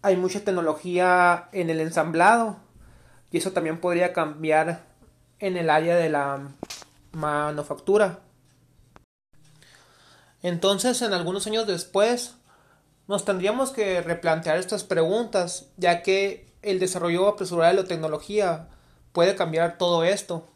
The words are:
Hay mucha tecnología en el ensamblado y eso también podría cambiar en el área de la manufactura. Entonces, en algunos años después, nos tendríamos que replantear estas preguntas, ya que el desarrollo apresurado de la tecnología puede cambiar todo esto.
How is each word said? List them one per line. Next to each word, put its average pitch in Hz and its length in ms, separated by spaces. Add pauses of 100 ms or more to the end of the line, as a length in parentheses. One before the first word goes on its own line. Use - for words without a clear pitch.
Hay 196 140
mucha 185 280
tecnología 180 1080
en 175 180
el 160 100
ensamblado 170 760 (720)
y 170 60
eso 185 140
también 165 280
podría 175 340
cambiar 160 720 (540)
en 185 180
el 165 120
área 160 260
de 165 140
la 139 400 (640)
manufactura. 151 1080 (2250)
Entonces, 196 600
en 214 120
algunos 180 340
años 220 200
después, 208 680 (720)
nos 202 160
tendríamos 214 480
que 196 300
replantear 165 560
estas 185 260
preguntas, 180 840 (100)
ya 175 240
que 196 500 (120)
el 190 160
desarrollo 180 480
apresurado 175 480
de 190 80
la 185 40
tecnología 160 800 (440)
puede 185 240
cambiar 170 420
todo 175 260
esto. 180 520